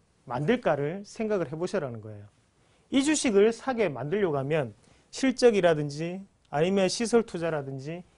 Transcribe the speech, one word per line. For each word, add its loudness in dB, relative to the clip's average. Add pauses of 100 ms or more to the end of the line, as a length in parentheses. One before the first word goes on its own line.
(240)
만들까를 0
생각을 -4
해보시라는 -6
거예요. -16 (640)
이 2
주식을 4
사게 -2
만들려고 -2
하면 -2 (420)
실적이라든지 2 (280)
아니면 2
시설 2
투자라든지 -6 (140)